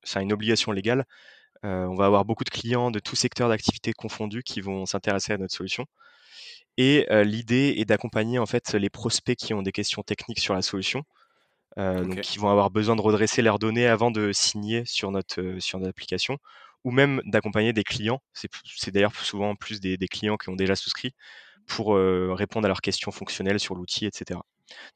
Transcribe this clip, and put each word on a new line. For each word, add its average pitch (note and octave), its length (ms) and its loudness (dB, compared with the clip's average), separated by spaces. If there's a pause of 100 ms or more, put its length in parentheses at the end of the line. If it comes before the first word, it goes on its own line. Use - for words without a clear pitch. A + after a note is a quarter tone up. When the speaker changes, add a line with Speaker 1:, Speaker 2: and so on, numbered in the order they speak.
Speaker 1:
c'est - 200 -4
une G2+ 100 0
obligation G#2+ 400 0
légale. A2+ 320 0 (600)
Euh, F#2 220 -2
on F#2 80 -4
va G2 120 4
avoir G2+ 180 6
beaucoup A2 200 -2
de - 60 -6
clients A#2+ 400 0
de G#2+ 100 -2
tout - 160 -8
secteur B2 320 0
d'activité - 440 0
confondu G#2+ 500 -6
qui - 180 -8
vont F#2+ 260 -6
s'intéresser G2 460 -2
à G#2 40 0
notre F#2+ 160 -4
solution. F#2+ 340 -6 (920)
Et, C3 340 6
euh, G#2 140 8
l'idée A#2+ 520 2
est G#2+ 80 0
d'accompagner, A2 540 0
en A2+ 80 0
fait, - 280 -2
les G2+ 140 2
prospects - 480 -2
qui - 160 -6
ont G2+ 100 -2
des G2 100 -2
questions - 300 -4
techniques - 360 -6
sur - 160 0
la F#2 80 0
solution, G2+ 400 -2 (760)
euh, F#2 280 -2
donc F#2 140 -6
Speaker 2:
Ok. - 20 -6
Speaker 1:
qui - 180 -6
vont G#2 100 2
avoir G2+ 220 6
besoin G#2+ 240 2
de G#2+ 80 0
redresser G#2+ 400 4
leurs G#2 160 4
données A2+ 300 2
avant A#2 240 4
de G#2 200 0
signer G#2+ 540 -2
sur - 240 -4
notre, F#2+ 300 -4
euh, F#2 200 -6
sur F#2+ 200 -6
notre F#2 100 -4
application, - 480 -6 (460)
ou B2+ 80 -2
même C#3 340 4
d'accompagner G#2+ 460 2
des G#2+ 120 0
clients. A2+ 380 -2 (100)
C'est - 160 -12
p-, - 100 -14 (180)
c'est - 160 -8
d'ailleurs G2+ 240 4
souvent G#2 400 -4
plus G#2 240 -10
des, F#2+ 160 -2
des F#2 120 -4
clients G#2 280 -2
qui - 120 -12
ont F#2+ 80 -6
déjà F#2+ 200 2
souscrit - 380 -8 (520)
pour, G#2+ 300 2
euh, F#2 360 2
répondre G#2 320 -2
à G2 40 4
leurs F#2 120 0
questions - 300 -4
fonctionnelles G2 480 -4
sur F#2+ 160 -4
l'outil, F2+ 320 -6
et G2 80 -2
cetera. - 320 -10 (500)